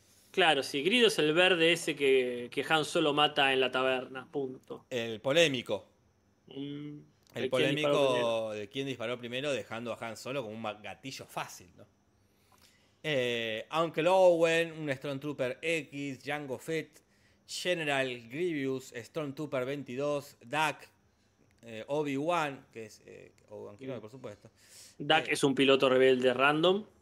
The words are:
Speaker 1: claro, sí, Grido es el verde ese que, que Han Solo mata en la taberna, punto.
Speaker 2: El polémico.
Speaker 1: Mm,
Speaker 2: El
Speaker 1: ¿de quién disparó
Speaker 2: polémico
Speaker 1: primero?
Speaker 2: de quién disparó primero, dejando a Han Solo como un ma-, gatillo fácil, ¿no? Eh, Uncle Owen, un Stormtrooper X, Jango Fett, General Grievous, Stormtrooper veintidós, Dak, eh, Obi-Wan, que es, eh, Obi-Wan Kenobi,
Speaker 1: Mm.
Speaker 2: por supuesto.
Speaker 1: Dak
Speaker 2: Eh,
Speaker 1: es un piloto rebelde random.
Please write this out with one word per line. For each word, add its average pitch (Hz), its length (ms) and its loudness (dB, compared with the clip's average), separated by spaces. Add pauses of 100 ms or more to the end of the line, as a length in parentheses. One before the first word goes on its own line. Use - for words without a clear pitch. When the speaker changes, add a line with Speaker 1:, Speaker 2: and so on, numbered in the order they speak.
(320)
Speaker 1:
claro, 156 320 4
sí, 143 200 -4
Grido 226 260 4
es - 100 0
el 151 140 2
verde 175 400 4
ese 165 220 -2
que, 127 560 2
que 127 160 -4
Han 156 180 2
Solo 156 280 0
mata 147 400 2
en 131 60 2
la 127 100 2
taberna, 127 640 -2
punto. 131 580 -10
Speaker 2:
El 117 320 -6
polémico. 135 680 0 (580)
Speaker 1:
Mm, 143 500 -12 (380)
Speaker 2:
El 123 80 -6
Speaker 1:
¿de 131 80 -4
quién 131 240 2
disparó 147 220 2
Speaker 2:
polémico 139 160 4
Speaker 1:
primero? 117 380 0
Speaker 2:
de 107 180 -8
quién 139 180 -6
disparó 120 320 -6
primero, 127 340 -6
dejando 117 400 -6
a 95 40 -8 (100)
Han 110 100 -12
Solo 135 240 -8
como 107 140 -10
un 113 60 -14
ma-, 107 200 -6
gatillo 101 460 -14
fácil, 104 500 -12
¿no? 104 80 -20 (1160)
Eh, 120 640 -2 (120)
Uncle 165 300 0
Owen, 170 600 4
un 156 200 -6
Stormtrooper 139 680 -6
X, 143 640 -6
Jango 139 320 -6
Fett, 160 460 -8 (440)
General 147 600 -2 (200)
Grievous, 135 680 -4
Stormtrooper 135 720 -6
veintidós, 139 760 -6
Dak, 143 460 -2 (720)
eh, 110 260 -12
Obi-Wan, 143 840 -2
que 113 120 -12
es, - 200 -20
eh, 98 280 -20 (160)
Obi-Wan 104 280 -14
Kenobi, 131 220 -12
Speaker 1:
Mm. - 20 -14
Speaker 2:
por 107 80 -16
supuesto. 117 400 -18 (480)
Speaker 1:
Dak 156 300 0
Speaker 2:
Eh, 151 60 -2
Speaker 1:
es 151 100 0
un 135 100 4
piloto 135 340 6
rebelde 127 460 6
random. 156 500 4 (180)